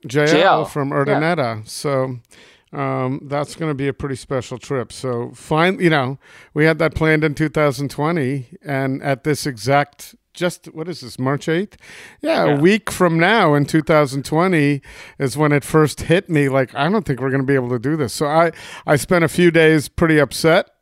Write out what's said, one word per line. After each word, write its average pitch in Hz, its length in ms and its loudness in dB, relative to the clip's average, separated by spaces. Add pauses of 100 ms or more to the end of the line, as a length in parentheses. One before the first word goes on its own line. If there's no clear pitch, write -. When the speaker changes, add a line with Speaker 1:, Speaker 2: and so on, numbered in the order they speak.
Speaker 1:
J 131 140 0
L 147 60 2
Speaker 2:
J 160 140 4
L. 170 240 4
Speaker 1:
from 139 240 -4
Speaker 2:
Yeah. 147 60 -4
Speaker 1:
Urdaneta. 139 720 -2
So, 131 460 -4 (580)
um, 135 520 -4
that's 143 300 -6
gonna 156 200 -4
be 135 120 -4
a 135 60 -2
pretty 135 220 -8
special 127 420 -8
trip. 123 340 -6
So 123 440 -6
fine, 165 440 0
you 175 120 4
know, 135 260 0 (380)
we 151 100 2
had 160 140 2
that 156 160 0
planned 156 280 2
in 151 120 0
two 156 140 -2
thousand 143 420 -2
twenty, 143 760 -4
and 135 380 -4
at 143 200 -4
this 151 220 -2
exact 139 680 -2 (200)
just, 175 320 -6
what 156 200 -12
is 170 140 -12
this, 120 160 -16
March 131 320 -4
eighth? 180 280 -4 (440)
Yeah, 302 220 0
a 165 60 2
Speaker 2:
Yeah. 143 100 2
Speaker 1:
week 196 320 2
from 170 280 0
now 185 360 4
in 143 100 2
two 160 160 0
thousand 143 440 0
twenty 151 560 0 (360)
is 135 200 -4
when 151 140 2
it 143 120 2
first - 380 2
hit 175 280 0
me, 147 200 2
like, 135 260 0
"I 143 140 0
don't 202 160 0
think 131 160 -4
we're 135 100 -2
gonna 135 120 0
be 139 120 2
able 123 140 0
to 123 100 0
do 139 160 -2
this." 147 180 -4
So 156 140 -4
I, 160 240 2 (340)
I 151 120 4
spent 175 260 2
a 156 60 2
few 175 220 4
days 160 380 4
pretty 160 300 2
upset 160 500 2 (120)